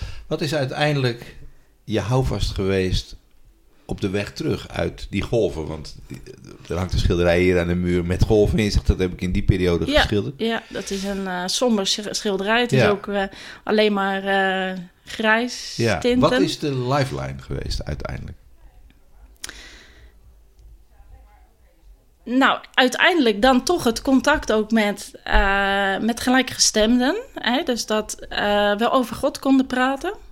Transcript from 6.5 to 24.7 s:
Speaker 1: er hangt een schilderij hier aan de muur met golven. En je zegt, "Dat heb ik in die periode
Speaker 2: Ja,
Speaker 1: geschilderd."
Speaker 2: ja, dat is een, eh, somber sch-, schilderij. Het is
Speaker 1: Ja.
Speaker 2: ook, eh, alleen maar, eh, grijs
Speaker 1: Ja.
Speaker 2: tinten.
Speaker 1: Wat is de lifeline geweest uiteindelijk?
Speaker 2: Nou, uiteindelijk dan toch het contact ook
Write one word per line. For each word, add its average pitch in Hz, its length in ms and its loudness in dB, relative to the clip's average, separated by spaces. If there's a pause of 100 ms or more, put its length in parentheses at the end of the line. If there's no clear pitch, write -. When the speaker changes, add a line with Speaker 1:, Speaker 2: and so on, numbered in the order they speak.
Speaker 1:
er 82 80 -4
hangt 90 160 -4
een - 60 2
schilderij 87 420 4
hier 90 180 6
aan 85 80 0
de 87 80 0
muur 87 300 0
met 87 180 0
golven. 104 340 4
En 110 60 2
je 104 80 0
zegt, - 160 0
"Dat 104 120 2
heb 90 140 0
ik - 80 -10
in 92 100 -2
die 101 120 0
periode 87 480 2
Speaker 2:
Ja, 294 100 4
Speaker 1:
geschilderd." 107 360 -2
Speaker 2:
ja, 226 320 -4
dat - 200 -10
is 196 140 -6
een, 196 240 -6
eh, 180 180 -4
somber 202 420 0
sch-, 208 220 -4
schilderij. 208 520 0
Het 240 100 0
is 131 100 4
Speaker 1:
Ja. 110 80 6
Speaker 2:
ook, 196 180 -2
eh, 202 160 -2 (400)
alleen 214 300 2
maar, 196 300 -2
eh, 190 540 0 (280)
grijs 226 680 -2
Speaker 1:
Ja. 113 240 2
Speaker 2:
tinten. 247 300 4
Speaker 1:
Wat 247 100 2
is - 200 0
de 143 160 -2
lifeline 123 680 -2
geweest - 420 -6
uiteindelijk? - 540 -8 (3750)
Speaker 2:
Nou, 247 360 2 (140)
uiteindelijk 254 680 4
dan 254 220 6
toch 349 200 0
het 226 180 0
contact 269 500 2
ook 214 200 0